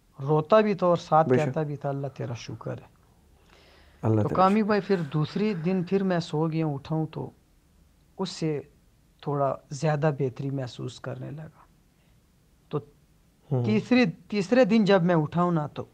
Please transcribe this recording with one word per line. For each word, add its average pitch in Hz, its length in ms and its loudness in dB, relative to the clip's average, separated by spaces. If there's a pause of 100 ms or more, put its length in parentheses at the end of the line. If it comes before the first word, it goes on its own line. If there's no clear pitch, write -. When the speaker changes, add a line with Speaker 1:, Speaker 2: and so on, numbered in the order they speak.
(200)
Speaker 1:
रोता 156 400 4
भी 214 140 2
था 180 120 0
और 170 100 4
साथ 160 280 4
Speaker 2:
बेशक। 127 200 4
Speaker 1:
कहता 147 180 -2
भी 147 140 -6
था, 143 120 -8
"अल्लाह, 139 220 -6
तेरा 123 240 -8
शुक्र 117 360 -12
है।" 117 180 -12 (1160)
Speaker 2:
अल्लाह 110 180 2
Speaker 1:
तो - 60 0
Speaker 2:
तेरा - 80 -4
Speaker 1:
कामी 190 240 4
Speaker 2:
शुक्र 208 80 0
Speaker 1:
भाई, 208 100 2
Speaker 2:
है। 196 60 -2
Speaker 1:
फिर 196 160 0
दूसरी 160 540 -2
दिन 175 300 -2
फिर 196 180 -2
मैं 185 180 0
सो 160 280 -2
गया, 160 180 -2
उठा 147 280 -6
हूँ 156 120 -2
तो 151 260 -10 (840)
उससे 160 520 -6 (560)
थोड़ा 143 320 0 (140)
ज़्यादा 151 380 0
बेहतरी 135 400 -4
महसूस 131 480 -8
करने 131 320 -10
लगा। 156 360 -16 (1040)
तो 147 80 -4 (720)
Speaker 2:
हम्म। 127 140 0
Speaker 1:
तीसरी, 233 420 2
तीसरे 208 580 0
दिन 220 200 4
जब 190 180 4
मैं 180 120 4
उठा 160 280 2
हूँ 175 120 2
ना, 151 120 0
तो - 280 -12